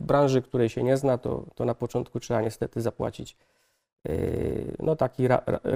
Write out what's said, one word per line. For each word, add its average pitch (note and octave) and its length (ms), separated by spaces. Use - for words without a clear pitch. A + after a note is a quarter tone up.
branży, C#3 420
której A#2+ 260
się B2 140
nie C3 140
zna, C3+ 220
to, - 260
to A#2+ 100
na A#2+ 100
początku B2 460
trzeba A#2+ 220
niestety A2+ 380
zapłacić, - 560
y, - 680
no, D#3 180
taki C3 320
ra-, B2 180
ra-, - 140